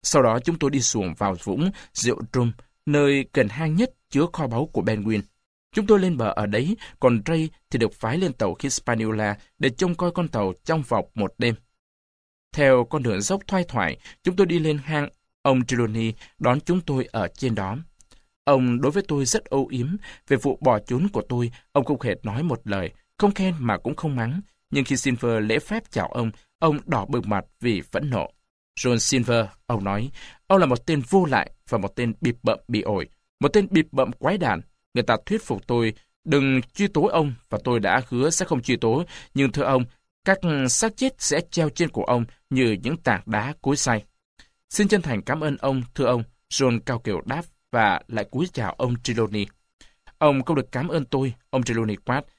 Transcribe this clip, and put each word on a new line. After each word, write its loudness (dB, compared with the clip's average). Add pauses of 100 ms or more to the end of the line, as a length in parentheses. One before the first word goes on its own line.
Sau 4
đó 4
chúng -2
tôi 2
đi 0
xuồng -2
vào -2
vũng 0 (220)
Rượu -2 (120)
Rum, 0 (340)
nơi 2
gần 2
hang -2
nhất 2 (200)
chứa 2
kho -4
báu -2
của -2
Penguin. 0 (540)
Chúng 0
tôi 8
lên 2
bờ 0
ở -2
đấy, 0 (240)
còn 4
Ray 0 (220)
thì -2
được 2
phái -4
lên 0
tàu -2
Hispaniola -2 (220)
để 2
trông -2
coi 0
con -4
tàu -2 (120)
trong 0
vòng -2 (100)
một -2
đêm. 0 (1000)
Theo 6
con -4
đường 0
dốc -2
thoai 0
thoải, -2 (240)
chúng 0
tôi 6
đi 0
lên 0
hang. -4 (340)
Ông 4
Trelawney -2 (260)
đón 2
chúng 0
tôi -4
ở -2
trên -4
đó. -6 (680)
Ông 4
đối 2
với 0
tôi 0
rất -2
âu -2
yếm. -4 (320)
Về 4
vụ 0
bỏ 4
trốn -2
của -2
tôi, -2 (220)
ông 2
không -2
hề -2
nói -4
một -2
lời, -4 (260)
không 4
khen 0
mà 0
cũng -6
không -4
mắng. -2 (300)
Nhưng 0
khi 0
Silver 0
lễ -2
phép -6
chào -4
ông, -4 (280)
ông 2
đỏ -2
bừng -2
mặt -2 (160)
vì 0
phẫn -4
nộ. -4 (500)
"John 2
Silver," 0 (200)
ông -2
nói, -2 (360)
"ông 6
là 6
một 0
tên 0
vô 4
lại 0 (180)
và -2
một -4
tên -2
bịp 0
bợm 0 (100)
bị 0
ổi, -2 (320)
một 2
tên 4
bịp 4
bợm 0
quái -2
đản. 0 (340)
Người 0
ta 2 (100)
thuyết -2
phục -6
tôi 0 (320)
đừng 2 (140)
truy 0
tố 2
ông 0 (140)
và -4
tôi 2
đã 2
hứa 0
sẽ -2
không -2
truy 0
tố. 0 (300)
Nhưng 2
thưa -2
ông, 2 (400)
các 2 (320)
xác 0
chết 0
sẽ 0 (100)
treo 0
trên -2
cổ -4
ông 2 (260)
như 2
những -2
tảng 0
đá -4
cối 0
xay." 0 (640)
"Xin 2
chân 4
thành -2
cảm -4
ơn -2
ông, -2 (120)
thưa -2
ông," 2 (280)
John 2
cao -6
kiều -4
đáp -4 (300)
và 4
lại -4
cúi -2
chào -4
ông -2 (100)
Trelawney. 0 (720)
"Ông 4
không 0
được -2
cảm -4
ơn -2
tôi," -2 (160)
ông 0
Trelawney -2
quát, -2 (160)